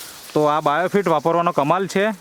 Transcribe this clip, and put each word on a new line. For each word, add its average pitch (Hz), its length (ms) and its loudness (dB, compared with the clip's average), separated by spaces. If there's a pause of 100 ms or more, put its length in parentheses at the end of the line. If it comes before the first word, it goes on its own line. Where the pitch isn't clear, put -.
(340)
તો 151 120 2
આ 151 160 2
બાયોફિટ 170 460 0
વાપરવાનો 170 440 2
કમાલ 165 360 2
છે. 202 340 0